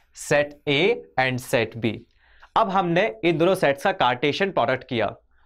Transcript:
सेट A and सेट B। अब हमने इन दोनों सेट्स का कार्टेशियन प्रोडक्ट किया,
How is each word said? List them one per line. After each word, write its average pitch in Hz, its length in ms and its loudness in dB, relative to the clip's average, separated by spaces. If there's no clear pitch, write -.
सेट 147 460 -2
A 175 260 2
and 127 140 -2
सेट 120 400 -2
B। 110 200 -2
अब 208 120 2
हमने 185 540 0
इन 165 140 2
दोनों 175 180 2
सेट्स 151 280 0
का 196 80 2
कार्टेशियन 143 600 0
प्रोडक्ट 127 320 -2
किया, 110 240 -2